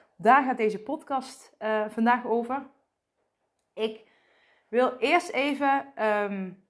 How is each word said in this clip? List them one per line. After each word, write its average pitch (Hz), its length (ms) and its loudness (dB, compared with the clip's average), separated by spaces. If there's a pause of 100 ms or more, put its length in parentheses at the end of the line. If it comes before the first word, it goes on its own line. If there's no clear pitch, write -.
(160)
daar 247 280 4
gaat 247 120 -2
deze 214 260 -2
podcast, - 760 -10
eh, 214 300 -2
vandaag 233 380 2
over. 240 400 -2 (1040)
Ik 220 360 -6 (600)
wil 247 280 2
eerst 330 340 2
even, 277 640 0
ehm, 202 580 -2 (180)